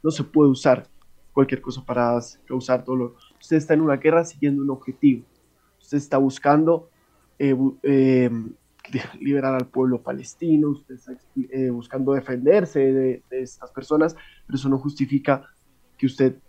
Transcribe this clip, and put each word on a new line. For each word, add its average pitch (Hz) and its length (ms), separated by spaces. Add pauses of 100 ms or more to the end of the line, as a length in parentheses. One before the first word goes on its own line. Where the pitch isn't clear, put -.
No 156 80
se 151 140
puede 147 260
usar 127 380 (440)
cualquier 135 280
cosa 127 240
para 120 340
s-, - 280
causar 127 380
dolor. 127 320 (240)
Usted - 160
está 156 180
en 156 80
una 143 140
guerra 165 280
siguiendo 143 380
un 139 80
objetivo. 131 540 (560)
Usted - 180
está 143 200
buscando, 151 720 (480)
eh, 139 160
bu-, 131 280
eh, 131 480 (520)
<laughs> - 380
liberar 135 340
al 127 120
pueblo 127 360
palestino, 147 680
usted 143 240
está, 127 180 (380)
eh, 131 200
buscando 127 420
defenderse 139 680
de, 131 500
de 131 120
estas - 280
personas, 156 440 (320)
pero 139 100
eso 131 120
no 135 100
justifica 139 680 (520)
que 135 100
usted 131 300 (120)